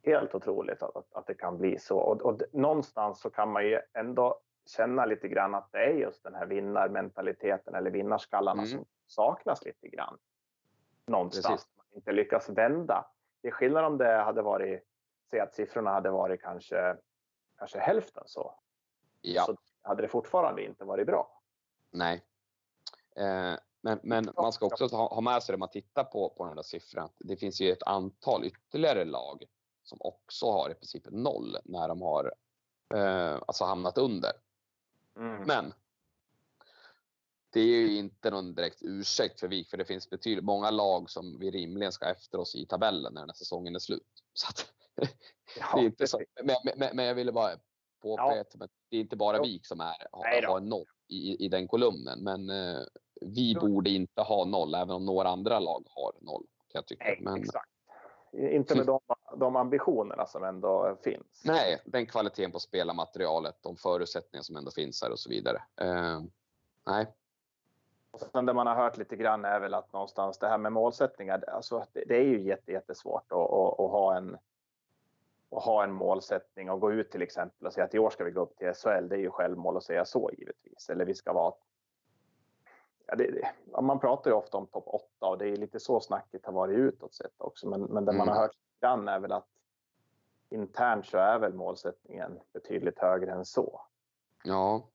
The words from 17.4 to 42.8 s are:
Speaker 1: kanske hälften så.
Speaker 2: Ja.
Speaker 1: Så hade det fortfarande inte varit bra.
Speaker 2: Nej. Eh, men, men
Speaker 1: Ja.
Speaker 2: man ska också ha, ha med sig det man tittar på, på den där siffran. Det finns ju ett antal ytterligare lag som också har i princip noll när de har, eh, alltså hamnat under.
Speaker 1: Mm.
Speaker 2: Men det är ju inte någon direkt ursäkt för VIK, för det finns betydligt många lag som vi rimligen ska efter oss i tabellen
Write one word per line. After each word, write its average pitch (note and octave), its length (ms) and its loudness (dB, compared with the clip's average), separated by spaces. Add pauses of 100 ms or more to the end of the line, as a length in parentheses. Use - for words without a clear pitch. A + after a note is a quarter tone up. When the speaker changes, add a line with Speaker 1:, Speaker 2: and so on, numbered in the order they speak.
Speaker 1:
kanske G2+ 220 -10
hälften F3 480 0
så. - 280 -10 (680)
Speaker 2:
Ja. F2+ 240 2
Speaker 1:
Så - 100 -2 (260)
hade G2+ 200 -2
det G#2+ 60 0
fortfarande A#2+ 580 0
inte G#2 200 -14
varit G2 220 0
bra. - 340 0 (500)
Speaker 2:
Nej. F2 320 -2 (920)
Eh, F#2+ 380 0 (280)
men, A2 220 0
men A2+ 200 2 (120)
Speaker 1:
Ja. - 60 2
Speaker 2:
man A2+ 120 2
ska - 120 -2
också A#2+ 220 0
ha, A2+ 260 0
ha A2+ 80 0
med A#2+ 220 2
sig - 100 -2
det F#2+ 40 0
man F#2 120 -6
tittar - 340 -4
på, G2 260 -2
på - 160 -8
den D#2 100 -10
där D2+ 80 -10
siffran. - 460 -10 (100)
Det F#2+ 180 -8
finns F#2+ 240 -4
ju F#2+ 100 6
ett F#2 120 -2
antal F#2+ 640 0
ytterligare C3 600 0
lag C#2+ 380 -6 (400)
som - 180 -18
också - 500 -4
har D2+ 180 2
i D#2+ 40 -6
princip - 360 -14
noll A2 540 -4
när E2+ 240 -4
de E2 140 -4
har, D2 320 0 (640)
eh, F#2+ 400 2 (120)
alltså - 180 -2
hamnat F2+ 320 -2
under. A2+ 340 0 (840)
Speaker 1:
Mm. F#3+ 320 -8
Speaker 2:
Men G2+ 260 0 (1800)
det A2+ 100 2
är A2+ 60 8
ju A2+ 320 6
inte G2+ 320 -4
någon F#2+ 260 -4
direkt E2+ 260 -4
ursäkt G2 580 -2
för - 80 -4
VIK, F#2 220 -4
för - 80 -6
det F#2 80 -2
finns F#2 240 -8
betydligt F#2+ 360 -2
många G2+ 260 2
lag F#2+ 380 2
som F2+ 300 -10
vi F#2+ 120 -4
rimligen F#2 400 -4
ska - 180 -8
efter - 300 -6
oss F2 160 -6
i B1+ 100 -8
tabellen F#2 480 -2